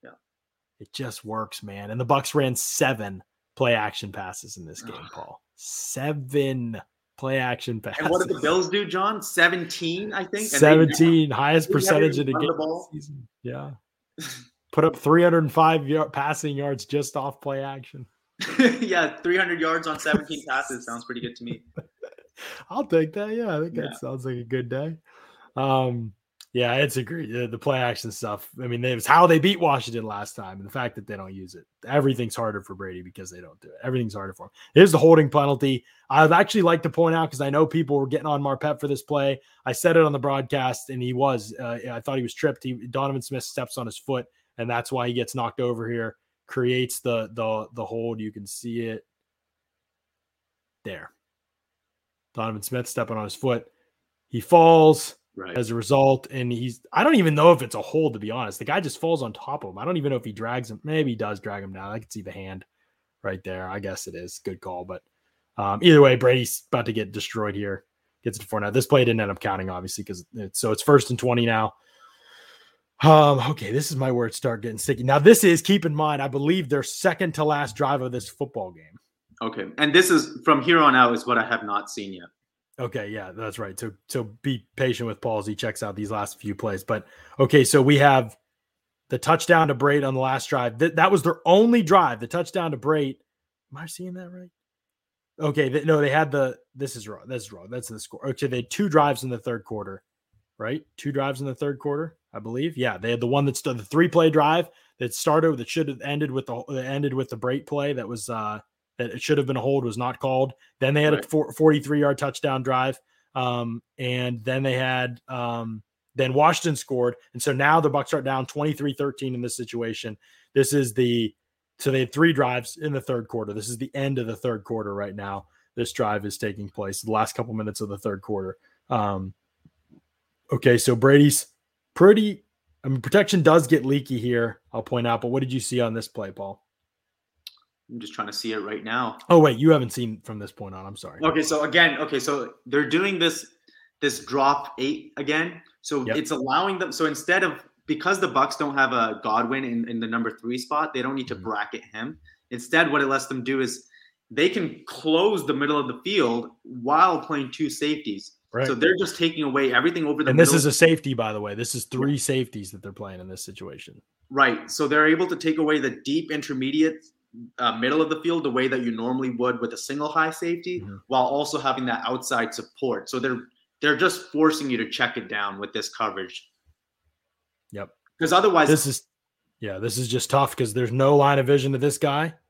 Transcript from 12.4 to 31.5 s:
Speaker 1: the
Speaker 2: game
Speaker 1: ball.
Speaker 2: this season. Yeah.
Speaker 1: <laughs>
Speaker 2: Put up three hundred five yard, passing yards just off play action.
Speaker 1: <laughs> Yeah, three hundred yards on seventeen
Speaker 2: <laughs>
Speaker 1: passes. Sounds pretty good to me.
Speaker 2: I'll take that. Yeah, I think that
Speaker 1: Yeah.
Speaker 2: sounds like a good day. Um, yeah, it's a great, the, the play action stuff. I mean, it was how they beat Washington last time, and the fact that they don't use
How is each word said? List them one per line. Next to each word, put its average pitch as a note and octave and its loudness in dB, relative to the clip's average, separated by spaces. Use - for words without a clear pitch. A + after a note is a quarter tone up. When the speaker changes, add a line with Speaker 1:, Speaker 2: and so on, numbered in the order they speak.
Speaker 1:
the E3+ 0
Speaker 2:
game D#3+ -4
Speaker 1:
ball. D#3+ -6
Speaker 2:
this D3 -12
season. C#3 -18
Yeah. C3+ -10
Speaker 1:
<laughs> - -18
Speaker 2:
Put - 4
up B2 2
three E3 4
hundred E3 4
five D#3+ 4
yard, D3+ 0
passing D3 -4
yards C#3 -4
just C#3+ -4
off C#3 -8
play C3+ -6
action. C3+ -14
Speaker 1:
<laughs> - -8
Yeah, F3 0
three F3 0
hundred F3 0
yards D#3+ 0
on D3+ -4
seventeen D3+ -2
Speaker 2:
<laughs> - -16
Speaker 1:
passes. C3 -6
Sounds A#2 -10
pretty A#2+ -10
good A#2+ -10
to A#2+ -18
me. - -12
Speaker 2:
I'll B3+ -4
take D#3+ 0
that. G#3 -6
Yeah, A3 -4
I D3+ -2
think F3 -6
that D3+ -6
Speaker 1:
Yeah. - -18
Speaker 2:
sounds C3 -10
like B2+ -6
a A#2+ -10
good B2 -4
day. D3+ -6
Um, B2+ 0
yeah, B2 0
it's C#3 0
a B2+ -2
great, C#3+ -8
the, A#2+ -4
the A2 -8
play C3+ 0
action A#2+ -2
stuff. G#2 -10
I B2 -6
mean, A#2+ -4
it B2+ 0
was A2+ -6
how E3+ 10
they E3 4
beat F3 2
Washington A#2+ -2
last G#2 -10
time, F#2+ -14
and G2 -14
the G2 -16
fact B2 -6
that G2+ -16
they G#2+ -12
don't F#2+ -14
use F#2+ -16